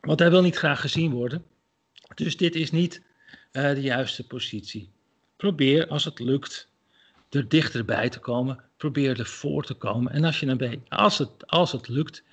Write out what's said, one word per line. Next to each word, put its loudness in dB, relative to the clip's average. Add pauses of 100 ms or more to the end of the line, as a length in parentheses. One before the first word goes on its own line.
want 0
hij 8
wil 8
niet 4
graag 0
gezien 0
worden. -4 (680)
Dus -4
dit 2
is -2
niet, 0 (480)
eh, 0
de 0
juiste -2
positie. -10 (460)
Probeer, 4
als -2
het -8
lukt, -4 (640)
er -2
dichterbij 0
te -12
komen. -4 (120)
Probeer 0
ervoor -6
te -8
komen. -2
En 2
als 0
je -2
een 0
beetje, -4
als 2
het, -6
als 2
het -8
lukt, -4 (100)